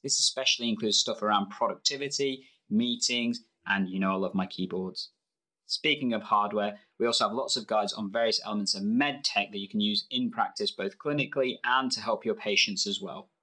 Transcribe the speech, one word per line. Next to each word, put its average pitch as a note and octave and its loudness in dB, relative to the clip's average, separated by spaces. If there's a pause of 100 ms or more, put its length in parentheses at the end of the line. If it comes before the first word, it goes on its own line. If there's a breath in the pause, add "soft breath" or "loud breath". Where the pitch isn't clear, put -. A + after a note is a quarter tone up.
This - 2
especially A#2+ 2
includes G#2+ 2
stuff - 0
around G2+ 2
productivity, C#3 -2 (260 loud breath)
meetings, A#2+ 0 (260)
and F#2+ 2
you F#2 -4
know F#2+ 2
I F#2+ 0
love F#2+ -2
my F#2 0
keyboards. F#2 -6 (560)
Speaking C#3+ 0
of G#2+ 0
hardware, G#2 2 (220 loud breath)
we A#2 4
also A2+ 4
have G#2+ -2
lots C3+ -2
of A#2 -6
guides G#2 0
on G2+ -6
various A2+ 2
elements G2+ -2
of G2 -6
med C3+ 2
tech - 0
that G2+ -8
you G2 -8
can G#2+ -2
use G#2 0
in B2 0
practice, G#2+ -2
both G2 -6
clinically C#3+ 0 (100)
and B2+ 2
to - -2
help A2+ -2
your G#2+ 0
patients G2+ 0
as G2+ -4
well. D#2 -12 (120)